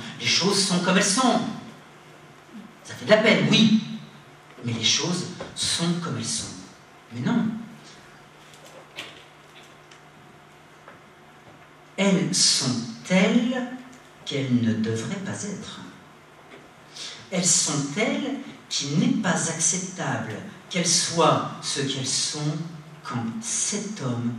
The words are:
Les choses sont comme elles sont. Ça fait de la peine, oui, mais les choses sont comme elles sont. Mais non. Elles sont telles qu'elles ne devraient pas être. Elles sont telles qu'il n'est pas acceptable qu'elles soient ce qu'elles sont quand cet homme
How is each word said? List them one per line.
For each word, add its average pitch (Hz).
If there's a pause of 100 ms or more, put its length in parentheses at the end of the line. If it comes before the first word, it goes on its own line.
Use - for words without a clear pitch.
(200)
Les 120
choses 190
sont 175
comme 185
elles 196
sont. - (1400)
Ça -
fait -
de -
la 214
peine, 214
oui, 220 (840)
mais 117
les 113
choses 113 (300)
sont -
comme 120
elles 113
sont. - (600)
Mais 120
non. - (4000)
Elles 190
sont 123 (240)
telles 233 (580)
qu'elles 131
ne 110
devraient 113
pas 190
être. - (1500)
Elles 180
sont -
telles - (320)
qu'il 143
n'est -
pas 160
acceptable 156 (360)
qu'elles 170
soient - (100)
ce -
qu'elles 139
sont 151 (460)
quand 120 (160)
cet -
homme 120